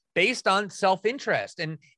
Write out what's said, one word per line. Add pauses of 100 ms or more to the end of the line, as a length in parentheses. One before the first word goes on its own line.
(140)
based
on
self-interest.
And (200)